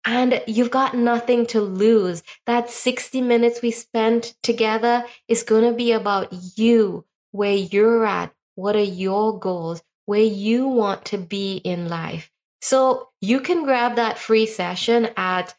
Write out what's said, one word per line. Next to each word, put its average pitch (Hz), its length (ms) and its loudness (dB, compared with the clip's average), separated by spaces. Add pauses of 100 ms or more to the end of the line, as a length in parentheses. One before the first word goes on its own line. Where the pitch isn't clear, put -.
And 247 420 0
you've 233 240 0
got 262 240 0
nothing 240 520 2
to 226 140 0
lose. 196 640 2 (240)
That 240 240 0
sixty - 500 -4
minutes 233 400 2
we 233 120 0
spent 226 680 -2
together 226 640 0 (200)
is 226 160 0
gonna 226 300 4
be 233 180 0
about 202 420 0 (240)
you, 220 480 4 (280)
where 202 240 0
you're 208 500 2
at, 175 260 -4 (220)
what 202 220 -2
are 208 40 2
your 196 600 -2
goals, 170 420 -6 (240)
where 208 140 0
you 220 480 2
want 214 380 0
to 202 120 -6
be 196 380 -6
in 175 320 -6
life. 165 420 -8 (300)
So 262 480 0 (120)
you 233 200 0
can 339 240 -2
grab 247 320 0
that 226 220 -2
free 220 280 2
session 220 680 -2
at 185 420 -4